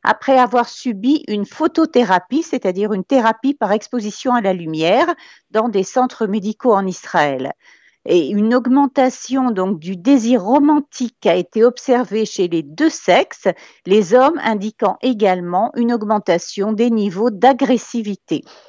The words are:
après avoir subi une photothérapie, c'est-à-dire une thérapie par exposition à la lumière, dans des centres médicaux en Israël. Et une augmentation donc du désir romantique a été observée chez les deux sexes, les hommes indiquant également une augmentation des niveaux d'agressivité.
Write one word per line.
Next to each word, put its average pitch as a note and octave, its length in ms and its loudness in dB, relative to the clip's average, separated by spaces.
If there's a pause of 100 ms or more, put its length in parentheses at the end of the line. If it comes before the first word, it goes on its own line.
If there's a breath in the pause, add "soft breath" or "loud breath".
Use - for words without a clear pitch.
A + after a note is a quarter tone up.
après B3+ 360 2
avoir A#3+ 300 0
subi A#3+ 580 -2
une G#3 180 -4
photothérapie, B3+ 960 0
c'est-à-dire G3+ 520 -4
une F#3+ 100 -4
thérapie B3+ 500 0
par G#3 200 -2
exposition A3 600 -4
à A#3+ 80 0
la G3 120 0
lumière, F3 600 0 (380 loud breath)
dans A3 160 0
des G3 160 -2
centres B3 420 -2
médicaux G#3 480 -2
en F#3+ 140 0
Israël. D3 640 -4 (540 soft breath)
Et D#3+ 240 2
une G#3+ 260 0
augmentation C4 960 0
donc F#3 280 -2
du F3+ 160 -8
désir A3+ 460 2
romantique C#4+ 840 0
a F3 100 4
été F#3 280 0
observée A#3 640 0
chez F#3 220 -4
les E3 160 -2
deux D#3 260 -2
sexes, - 580 0 (380 loud breath)
les F#3+ 280 2
hommes C4+ 300 4
indiquant G#3 580 -2
également F#3+ 720 0
une A#3+ 180 0
augmentation G#3 800 -2
des A#3 160 0
niveaux G#3 400 -2
d'agressivité. A3+ 1120 -2 (280 soft breath)